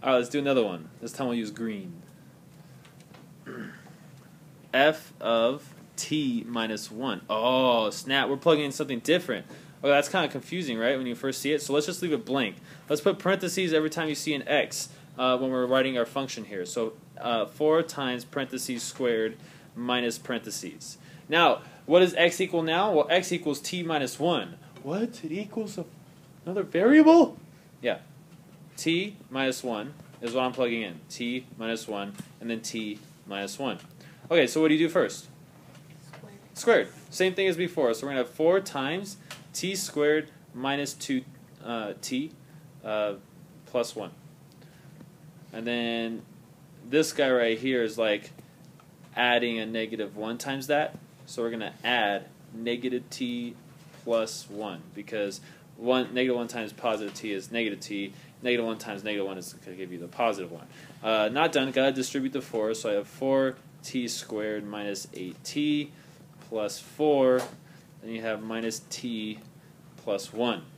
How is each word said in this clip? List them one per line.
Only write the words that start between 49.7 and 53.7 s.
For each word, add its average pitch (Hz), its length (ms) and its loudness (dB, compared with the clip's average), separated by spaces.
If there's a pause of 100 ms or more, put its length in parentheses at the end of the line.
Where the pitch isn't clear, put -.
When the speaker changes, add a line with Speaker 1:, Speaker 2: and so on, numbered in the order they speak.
Speaker 1:
one 110 220 -6
times 135 300 -8
that. 147 300 0 (280)
So - 180 -6
we're 117 80 -2
gonna 110 220 -6 (100)
add 110 420 2 (280)
negative 120 560 -4
t 120 460 -6 (480)